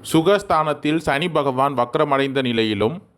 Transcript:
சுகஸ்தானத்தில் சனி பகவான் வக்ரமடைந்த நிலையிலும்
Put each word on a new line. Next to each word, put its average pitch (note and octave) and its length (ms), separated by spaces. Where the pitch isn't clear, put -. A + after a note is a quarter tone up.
சுகஸ்தானத்தில் D#3+ 920
சனி D3+ 300
பகவான் C#3 440
வக்ரமடைந்த C#3 680
நிலையிலும் A2+ 480